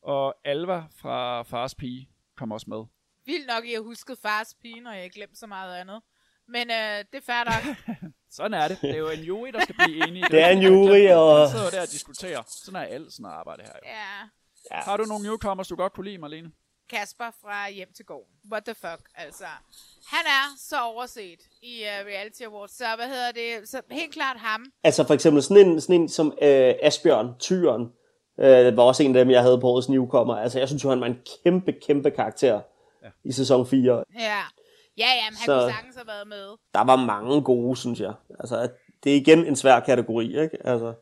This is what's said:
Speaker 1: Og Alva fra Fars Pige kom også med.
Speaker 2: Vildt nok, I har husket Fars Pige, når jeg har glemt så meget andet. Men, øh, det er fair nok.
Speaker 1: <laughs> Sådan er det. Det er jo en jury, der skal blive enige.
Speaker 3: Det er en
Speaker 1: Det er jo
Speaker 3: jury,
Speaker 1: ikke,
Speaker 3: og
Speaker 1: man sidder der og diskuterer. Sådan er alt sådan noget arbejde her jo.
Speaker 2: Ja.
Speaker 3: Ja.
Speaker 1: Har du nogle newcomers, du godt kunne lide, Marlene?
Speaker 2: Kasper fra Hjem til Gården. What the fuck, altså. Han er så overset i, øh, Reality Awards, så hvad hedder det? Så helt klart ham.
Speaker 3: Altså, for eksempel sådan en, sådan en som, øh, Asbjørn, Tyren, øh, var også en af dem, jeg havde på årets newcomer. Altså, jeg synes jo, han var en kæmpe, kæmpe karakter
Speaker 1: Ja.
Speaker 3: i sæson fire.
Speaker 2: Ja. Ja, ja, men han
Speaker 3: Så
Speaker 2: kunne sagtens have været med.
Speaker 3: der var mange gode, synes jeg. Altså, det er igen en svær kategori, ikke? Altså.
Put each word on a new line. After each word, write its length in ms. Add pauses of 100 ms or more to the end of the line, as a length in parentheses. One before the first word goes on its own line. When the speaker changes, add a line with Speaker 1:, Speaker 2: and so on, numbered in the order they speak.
Speaker 1:
Og 280 (100)
Alva 380 (180)
fra 420
Fars 320
Pige 340 (280)
kom 140
også 180
med. 140 (420)
Speaker 2:
Vildt 220
nok, 180
I 80
har 80
husket 400
Fars 400
Pige, 180
når 120
jeg 100
har 80
glemt 280
så 100
meget 340
andet. 200 (460)
Men, 240
øh, 260 (140)
det 60
er 80
fair 180
nok. 320 (260)
Speaker 1:
<laughs> 360
Sådan 160
er 140
det. 140
Det 80
er 80
jo 120
en 140
jury, 300
der 60
skal 160 (100)
blive 220
enige. 240
Speaker 3:
Det 120
er 60
en 80
Speaker 1:
Det 80
er 40
jo 60
Speaker 3:
jury, 200
Speaker 1:
ikke, 200
Speaker 3:
og 240
Speaker 1:
man 100
sidder 200
der 120
og 100
diskuterer. 560
Sådan 340
er 40
alt 280
sådan 100
noget 120
arbejde 280
her 120
jo. 140
Speaker 2:
Ja. 880
Speaker 3:
Ja. 60
Speaker 1:
Har 160
du 60
nogle 240
newcomers, 400
du 80
godt 180
kunne 120
lide, 120
Marlene? 340 (380)
Speaker 2:
Kasper 420 (100)
fra 280
Hjem 260
til 100
Gården. 280 (180)
What 140
the 80
fuck, 420
altså. 300 (640)
Han 180
er 320
så 240
overset 580 (220)
i, 220
øh, 220
Reality 380
Awards, 340
så 80 (100)
hvad 140
hedder 220
det? 380
Så 120 (100)
helt 220
klart 260
ham. 260 (180)
Speaker 3:
Altså, 240
for 60
eksempel 300
sådan 240
en, 140
sådan 200
en 80
som, 180 (140)
øh, 400
Asbjørn, 580
Tyren, 440 (560)
øh, 380
var 60
også 200
en 120
af 100
dem, 60
jeg 100
havde 180
på 80
årets 220
newcomer. 460
Altså, 240
jeg 80
synes 160
jo, 60
han 120
var 60
en 120 (240)
kæmpe, 300 (140)
kæmpe 240
karakter 500 (420)
Speaker 1:
Ja. 60 (140)
Speaker 3:
i 80
sæson 360
fire. 360 (160)
Speaker 2:
Ja. 220 (560)
Ja, 100 (140)
ja, 80
men 80
han 80
Speaker 3:
Så 140
Speaker 2:
kunne 140
sagtens 220
have 120
været 200
med. 280 (180)
Speaker 3:
der 100
var 120
mange 480
gode, 340
synes 220
jeg. 140 (260)
Altså, 300 (340)
det 80
er 60
igen 280
en 100
svær 240
kategori, 460 (180)
ikke? 240
Altså. 340